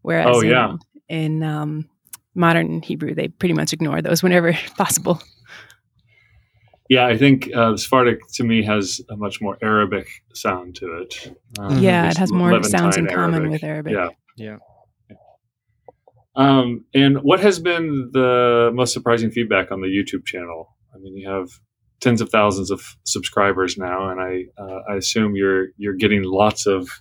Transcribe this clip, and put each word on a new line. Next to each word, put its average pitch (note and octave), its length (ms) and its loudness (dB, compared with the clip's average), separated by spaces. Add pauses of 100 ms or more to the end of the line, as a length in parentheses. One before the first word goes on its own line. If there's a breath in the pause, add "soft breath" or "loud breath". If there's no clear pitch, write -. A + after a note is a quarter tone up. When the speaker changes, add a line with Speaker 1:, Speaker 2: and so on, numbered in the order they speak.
Speaker 1:
whereas E3 340 2
Speaker 2:
Oh, A#2 60 4
Speaker 1:
in, A2 80 2
Speaker 2:
yeah. B2 280 2 (340)
Speaker 1:
in, D#3 320 -2
um, D3+ 480 -6 (440)
modern E3 460 0
Hebrew, D#3 340 -8
they D3+ 140 -4
pretty E3+ 260 -2
much D#3 200 -2
ignore D#3+ 260 -2
those D#3 220 -2
whenever F3 300 2
<laughs> - 260 -6
possible. F3 420 -2 (1700 loud breath)
Speaker 2:
Yeah, B2+ 180 6
I A#2+ 120 4
think, C3+ 360 4
uh, A2+ 220 4
Sephardic B2 440 2 (140)
to B2 100 -2
me A2+ 180 2
has G#2 380 -2 (100)
a G#2+ 60 -12
much G#2 240 -8
more G2 200 -6
Arabic G#2 460 0 (280)
sound F2+ 420 -6
to E2+ 260 -10
it. - 320 -16 (240)
Um, - 140 -6
Speaker 3:
Mm-hmm. D3 100 2
Speaker 1:
Yeah, F3 240 4
Speaker 2:
it's E3 100 0
Speaker 1:
it - 40 -4
has F#3 120 0
more F3+ 200 2
Speaker 2:
Levantine - 260 2
Speaker 1:
sounds F3 180 2
in E3+ 120 0
common F3+ 340 0
Speaker 2:
Arabic. D#3 80 -2
Speaker 1:
with D#3 140 -6
Arabic. D3+ 280 -6
Speaker 2:
Yeah. F2+ 160 -2 (280)
Speaker 3:
Yeah. G#2+ 200 -16 (1800)
Speaker 2:
Um, C3 480 4 (100)
and C#3 280 4
what F3+ 180 4
has F#3+ 180 4
been D#3+ 540 -2
the B2 640 4
most B2 180 0
surprising A#2 380 0
feedback G#2 420 -2
on F#2+ 80 -8
the F#2+ 80 -4
YouTube F#2+ 380 -4
channel? E2+ 500 -12 (180)
I G2 40 -20
mean, F#2+ 180 -18
you G2 120 -14
have F#2+ 200 -6 (520)
tens A#2+ 200 2
of G#2+ 80 -4
thousands G2 420 2
of F#2+ 120 -6 (220)
subscribers F#2+ 720 -2
now, F#2+ 320 -6
and F#2 100 -8
I, F#2 240 -6 (160)
uh, F#2+ 200 -12 (100)
I G2+ 60 -4
assume G#2 380 -2
you're, F#2+ 340 0 (100)
you're G2+ 160 -6
getting G#2 300 2
lots G2 420 2
of F#2+ 220 0 (120)